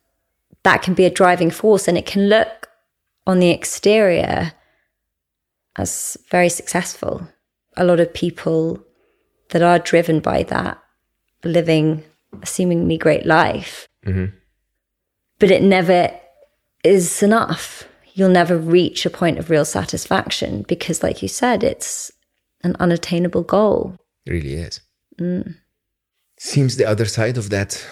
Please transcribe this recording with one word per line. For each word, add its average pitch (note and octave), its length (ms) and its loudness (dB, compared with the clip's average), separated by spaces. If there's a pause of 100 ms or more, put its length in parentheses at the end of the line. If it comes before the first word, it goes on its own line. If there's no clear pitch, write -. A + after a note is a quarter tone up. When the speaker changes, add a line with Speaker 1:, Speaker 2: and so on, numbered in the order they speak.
(640)
Speaker 1:
that F3+ 180 4
can F#3 140 -2
be F#3 100 6
a E3+ 60 6
driving F3+ 400 2
force, G#3+ 360 2
and F#3 100 2
it - 100 -4
can G3+ 220 0
look - 400 0 (580)
on F#3 120 2
the F3 120 6
exterior - 1000 0 (1200)
as - 420 -8 (120)
very F3+ 200 4
successful. - 800 -8 (500)
A F3+ 60 0
lot F3 160 2
of E3+ 140 2
people E3 680 -4 (680)
that E3 120 0
are F3 180 4
driven E3 400 0
by - 240 -2
that, - 360 -6 (640)
living D#3+ 600 0 (380)
a - 40 -16
seemingly E3+ 520 0
great D3+ 280 0
life, - 640 0 (180)
Speaker 2:
Mm-hmm. F#2+ 300 -4 (1040)
Speaker 1:
but G3 120 6
it - 120 4
never F#3 480 4 (720)
is F#3 400 4
enough. - 640 0 (260)
You'll F#3+ 160 2
never F3 280 4
reach E3 480 2
a F3 40 0
point E3 300 -2
of D#3+ 100 -8
real D#3 160 2
satisfaction - 1040 -4
because, F3 340 -4
like - 200 -4
you F#3+ 80 -6
said, A#3 340 -2
it's - 480 -6 (520)
an F3 160 -2
unattainable E3+ 640 0
goal. F#3+ 520 0 (300)
Speaker 2:
It - 60 -8
really D2 240 -6
is. - 240 -10 (400)
Speaker 1:
Mm. F3+ 360 -6 (840)
Speaker 2:
Seems C3+ 380 -2
the A#2 100 0
other G#2+ 200 0
side A#2 320 -2
of G2+ 120 -6
that G2 420 -6